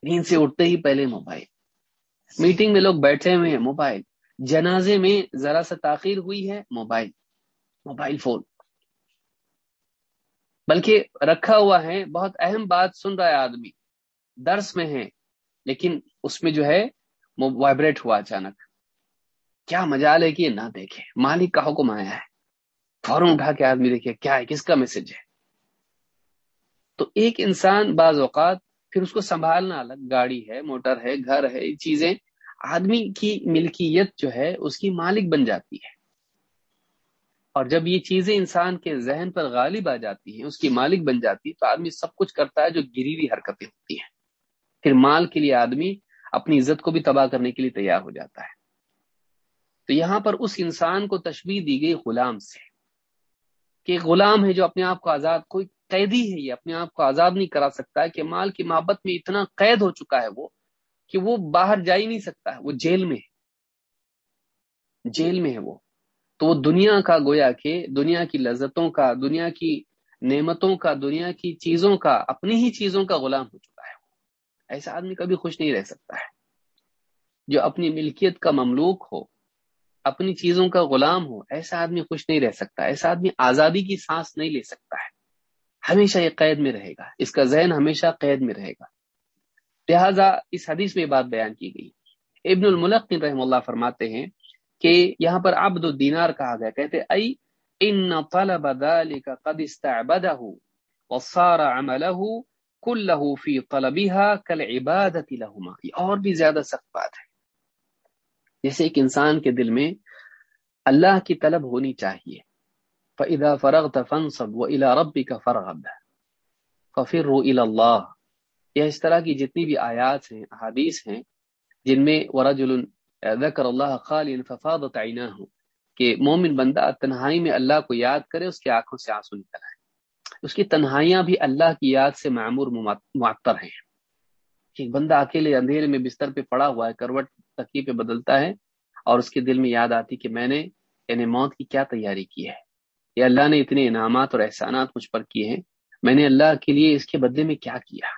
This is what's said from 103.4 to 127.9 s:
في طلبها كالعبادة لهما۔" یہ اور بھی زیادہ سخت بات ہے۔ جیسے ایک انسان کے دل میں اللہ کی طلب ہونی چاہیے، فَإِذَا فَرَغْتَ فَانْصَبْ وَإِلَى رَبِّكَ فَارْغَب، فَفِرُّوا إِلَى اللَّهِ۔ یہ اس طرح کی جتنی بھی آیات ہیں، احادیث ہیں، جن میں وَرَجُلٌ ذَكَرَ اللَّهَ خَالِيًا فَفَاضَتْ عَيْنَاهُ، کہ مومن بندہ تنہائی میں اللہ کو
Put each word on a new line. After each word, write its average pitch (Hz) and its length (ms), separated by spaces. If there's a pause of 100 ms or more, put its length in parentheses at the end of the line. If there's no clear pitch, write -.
في 139 180
طلبها 185 720 (100)
كالعبادة 156 880
لهما۔" 104 420 (120)
یہ 135 120
اور 196 220
بھی 196 160
زیادہ 156 280
سخت - 320
بات - 240
ہے۔ - 60 (1400)
جیسے 135 220
ایک 160 120
انسان 147 440
کے 143 100
دل 120 200
میں 143 220 (920)
اللہ 180 340
کی 180 160
طلب 156 300
ہونی 127 280
چاہیے، - 580 (680)
فَإِذَا 147 380
فَرَغْتَ 139 420 (100)
فَانْصَبْ 147 440
وَإِلَى 135 360 (120)
رَبِّكَ 147 340 (100)
فَارْغَب، 95 360 (1160)
فَفِرُّوا 139 460
إِلَى 127 180
اللَّهِ۔ 113 420 (720)
یہ 143 80
اس 151 180
طرح 165 200
کی 160 140
جتنی 139 300
بھی 151 120
آیات 123 560
ہیں، 107 100
احادیث 113 640
ہیں، 110 160 (640)
جن 135 200
میں 151 240
وَرَجُلٌ 131 560 (560)
ذَكَرَ 143 260
اللَّهَ 131 380
خَالِيًا 139 440
فَفَاضَتْ 143 480
عَيْنَاهُ، 113 500 (500)
کہ 123 220
مومن 156 380
بندہ 131 340 (100)
تنہائی 135 400
میں 165 100
اللہ 135 300
کو 127 140